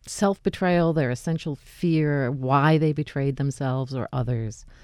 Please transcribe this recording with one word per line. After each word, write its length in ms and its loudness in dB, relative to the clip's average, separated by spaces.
self-betrayal, 840 0
their 180 2
essential 460 -4
fear, 760 0
why 460 4
they 160 2
betrayed 440 -2
themselves 580 -4
or 180 -4
others, 540 -4